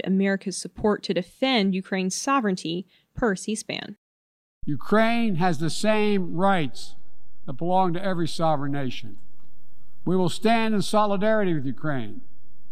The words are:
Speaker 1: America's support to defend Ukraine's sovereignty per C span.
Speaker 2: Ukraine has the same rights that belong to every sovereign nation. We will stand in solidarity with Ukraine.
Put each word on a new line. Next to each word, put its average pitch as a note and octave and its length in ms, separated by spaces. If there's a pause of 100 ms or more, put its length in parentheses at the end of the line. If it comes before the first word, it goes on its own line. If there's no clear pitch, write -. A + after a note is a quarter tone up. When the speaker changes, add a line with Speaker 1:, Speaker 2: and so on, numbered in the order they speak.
Speaker 1:
America's F#3+ 500
support - 480
to G3+ 100
defend G3 640
Ukraine's F#3+ 400
sovereignty F#3+ 720 (260)
per G#3+ 220
C G#3 200
span. - 420 (680)
Speaker 2:
Ukraine A3 720
has E3+ 220
the D#3 120
same G#3 680
rights F3+ 580 (500)
that C#3 120
belong F3+ 340
to E3+ 100
every F3 280
sovereign D3 420
nation. B2+ 460 (880)
We F3 100
will F#3 140
stand A3 440
in G3+ 80
solidarity G#3 720
with C#3 120
Ukraine. B2+ 560 (500)